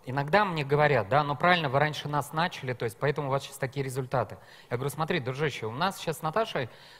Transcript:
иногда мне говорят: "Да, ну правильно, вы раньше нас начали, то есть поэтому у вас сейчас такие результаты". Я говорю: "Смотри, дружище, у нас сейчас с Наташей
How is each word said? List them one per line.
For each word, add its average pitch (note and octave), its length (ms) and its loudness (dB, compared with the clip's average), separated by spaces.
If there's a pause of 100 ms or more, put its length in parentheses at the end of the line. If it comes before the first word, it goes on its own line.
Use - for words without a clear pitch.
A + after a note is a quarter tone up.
иногда C#3+ 400 2
мне E3 180 0
говорят: C#3 460 4
"Да, C#3 140 4
ну D3 120 -2
правильно, F3 320 4
вы C3 120 2
раньше D3+ 280 0
нас D3 240 -2
начали, D#3 420 -2
то A#2+ 120 -4
есть A2 140 -4
поэтому D3 300 0
у - 20 -2
вас C#3 120 0
сейчас - 140 -14
такие C#3 260 -4
результаты". B2+ 540 -2 (320)
Я B2 80 -4
говорю: C#3 140 -4
"Смотри, D#3+ 280 0
дружище, B2+ 460 -2
у A2 60 -4
нас F3 260 -2
сейчас - 220 -6
с - 20 -18
Наташей D#3 480 -2 (300)